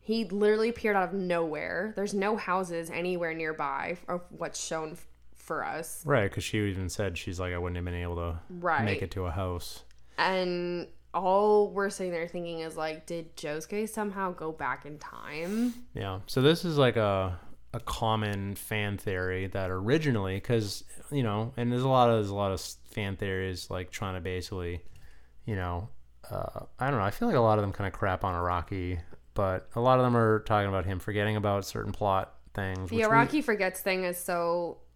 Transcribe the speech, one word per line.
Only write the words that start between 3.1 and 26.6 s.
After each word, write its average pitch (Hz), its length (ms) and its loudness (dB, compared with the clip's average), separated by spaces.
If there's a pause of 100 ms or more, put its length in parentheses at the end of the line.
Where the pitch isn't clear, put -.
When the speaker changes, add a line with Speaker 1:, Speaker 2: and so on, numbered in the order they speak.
Speaker 1:
nearby 156 640 -2 (100)
of 175 220 -2
what's 160 340 -8
shown 160 300 -4
f-, - 140 -14 (280)
for 147 300 -4
us. - 400 -6
Speaker 2:
Right, 120 260 4
'cause 98 120 -4
she - 140 -2 (120)
even 90 200 -2
said, 95 280 -2
she's 90 220 -6
like, 90 140 -2
"I 87 40 -2
wouldn't 90 200 -2
have 90 80 -4
been 90 80 -4
able 87 240 -4
to 85 220 -2 (100)
Speaker 1:
Right. 170 340 0
Speaker 2:
make 98 180 0
it 92 100 -4
to 92 140 -4
a 87 60 -2
house." 90 520 -4 (340)
Speaker 1:
And 175 720 0 (260)
all 202 580 6
we're 196 180 0
sitting 185 220 -4
there 170 160 -2
thinking 170 320 -6
is, 160 180 -6
like, 156 280 -4
"Did 165 320 -8
Josuke 160 500 -4
somehow 202 460 -2
go 160 180 -6
back 135 340 -4
in 147 140 -12
time?" 175 760 -4 (200)
Speaker 2:
Yeah. 101 340 -4
So 131 140 2
this 165 240 6
is, 160 120 2
like, 123 200 6
a, 95 420 2 (340)
a 120 60 -4
common 104 760 0
fan 104 420 -2
theory 92 500 -2
that 95 240 -2
originally, 101 720 2
'cause, 110 420 0 (280)
you 139 120 2
know, 110 340 0
and 120 140 0
there's 123 120 2
a 135 60 2
lot 123 200 8
of, 113 80 6
there's 101 120 2
a 101 60 -4
lot 101 160 2
of 92 80 -2
s-, - 260 -10
fan 98 320 -4
theories, 95 520 -4
like, 92 220 -6
trying 95 240 -4
to 90 60 -6
basically, 90 640 -4 (640)
you 110 100 -2
know, 90 320 -2 (420)
uh, - 360 -6 (140)